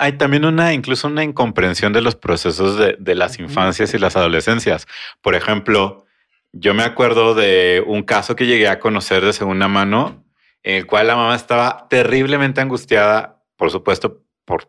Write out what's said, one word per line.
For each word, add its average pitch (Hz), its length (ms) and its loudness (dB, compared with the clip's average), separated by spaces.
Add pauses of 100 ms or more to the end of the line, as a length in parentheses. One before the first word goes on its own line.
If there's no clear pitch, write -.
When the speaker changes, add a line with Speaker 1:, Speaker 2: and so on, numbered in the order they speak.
Speaker 1:
hay 143 120 0
también 143 300 2
una, 160 300 2
incluso 131 340 -4
una 151 160 -2
incomprensión 104 720 -2
de 117 80 2
los 117 140 0
procesos 90 640 -2
de, 107 220 2
de 92 160 -2
las 90 200 -2
Speaker 2:
Ujú. 85 80 -14
Speaker 1:
infancias 95 500 -2
y 113 60 -4
las 95 180 0
adolescencias. 85 680 0 (340)
Por 92 140 0
ejemplo, 101 680 -2 (460)
yo 101 220 -2
me 110 100 0
acuerdo 117 520 2
de 92 500 2
un 104 180 -4
caso 107 320 -2
que 127 120 -2
llegué 113 200 2
a 98 120 0
conocer 95 440 0
de 104 100 2
segunda 98 340 -2
mano, 101 580 0 (380)
en 95 120 -2
el 92 120 -4
cual 107 200 2
la 117 80 2
mamá 120 200 2
estaba 120 540 -2
terriblemente 131 680 0
angustiada, 110 840 0 (140)
por 82 160 -2
supuesto, 95 520 -4 (220)
por - 240 -6